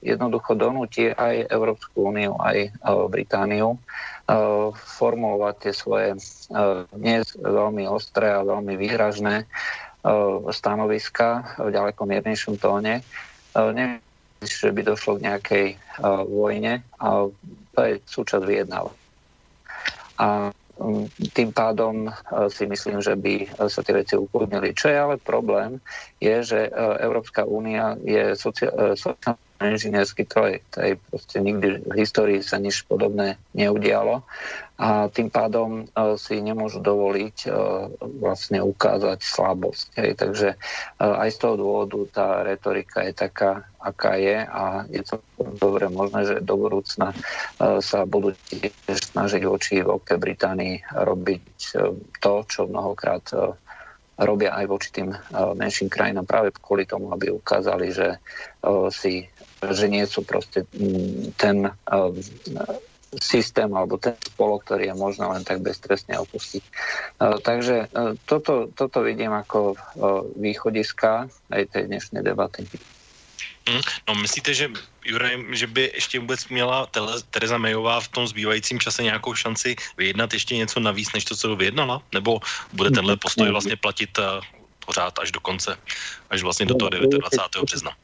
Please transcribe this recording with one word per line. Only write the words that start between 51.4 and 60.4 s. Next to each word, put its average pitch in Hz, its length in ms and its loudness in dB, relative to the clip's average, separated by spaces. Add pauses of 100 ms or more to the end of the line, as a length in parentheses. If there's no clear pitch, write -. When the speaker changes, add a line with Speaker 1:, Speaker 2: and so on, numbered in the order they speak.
Speaker 1:
e, - 460 -2 (260)
to, 101 140 4 (140)
čo - 200 -2
mnohokrát, 95 640 -4
e, 95 220 0 (600)
robia 101 440 2
aj 98 100 -2
voči 98 260 -2
tým, 92 200 -4
e, 98 40 -10 (360)
menším 98 360 -2
krajinám 98 360 -2
práve 110 280 4
kvôli 98 320 0
tomu, 95 280 -4
aby 87 200 -2
ukázali, 92 600 0
že, 92 240 0
e, - 20 -18 (680)
si, 92 360 -4 (380)
že 98 240 2
nie 101 220 2
sú 101 160 -4
proste, 95 480 -2